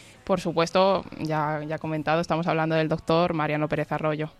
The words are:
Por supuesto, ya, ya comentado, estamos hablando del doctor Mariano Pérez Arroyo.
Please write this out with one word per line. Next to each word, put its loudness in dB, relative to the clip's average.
Por 0
supuesto, 2
ya, -2
ya -4
comentado, 0
estamos -2
hablando 2
del 2
doctor 2
Mariano -2
Pérez -2
Arroyo. -2